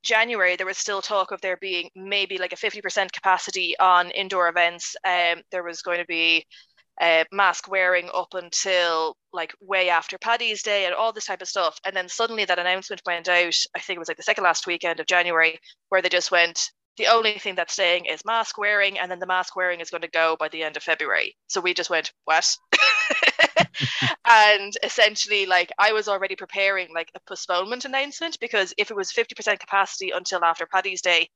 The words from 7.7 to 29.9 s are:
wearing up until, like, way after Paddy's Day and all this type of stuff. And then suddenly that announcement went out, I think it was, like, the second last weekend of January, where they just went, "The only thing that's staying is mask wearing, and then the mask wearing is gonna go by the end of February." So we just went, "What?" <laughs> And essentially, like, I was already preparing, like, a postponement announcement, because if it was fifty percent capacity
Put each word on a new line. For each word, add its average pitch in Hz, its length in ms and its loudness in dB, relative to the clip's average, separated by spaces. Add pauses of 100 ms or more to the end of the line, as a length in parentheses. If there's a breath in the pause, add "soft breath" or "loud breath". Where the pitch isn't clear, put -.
wearing 180 420 0
up 180 220 -4
until, 175 840 -2 (160)
like, 165 280 -8
way 185 280 0
after 170 300 0
Paddy's 226 440 -2
Day 202 240 0
and 180 80 -2
all 226 180 0
this 214 140 -12
type 190 160 -8
of 180 60 -10
stuff. 170 360 -2
And 190 120 -6
then 180 120 -4
suddenly 226 360 -2
that 180 140 0
announcement 185 480 -2
went 175 220 -4
out, 175 260 2 (200)
I 175 40 -6
think 180 180 -8
it 170 40 -12
was, 165 80 -8
like, 160 80 -6
the 165 60 -18
second 208 220 -2
last 165 220 2
weekend 170 340 -2
of 156 60 -6
January, 165 520 2 (300 loud breath)
where 185 140 2
they 180 60 0
just 175 220 0
went, 170 400 2 (260)
"The 208 100 -2
only 220 320 4
thing 190 160 -6
that's 180 180 -4
staying 175 340 0
is - 180 -6
mask 220 340 -2
wearing, 202 400 0
and 180 120 -4
then 180 80 -6
the 180 80 -6
mask 185 300 -2
wearing 180 240 -2
is 160 100 -10
gonna 165 180 -8
go 160 280 2
by 156 120 -4
the 160 140 -8
end 151 140 -6
of 151 60 -8
February." 123 540 -2 (120)
So 185 120 -2
we 175 140 -2
just 175 160 -4
went, 160 220 -2 (120)
"What?" 160 320 2 (160)
<laughs> 1077 140 4 (1400 loud breath)
And 214 480 6 (100)
essentially, 208 640 2
like, 180 320 2
I 214 140 4
was 214 160 0
already 190 260 -2
preparing, 196 600 -2
like, 165 200 -4
a 185 60 -16
postponement 196 640 -4
announcement, 285 560 -4
because 202 380 -2
if 202 120 -2
it 208 60 -8
was 190 160 -4
fifty - 220 -2
percent 208 260 -2
capacity 196 500 -2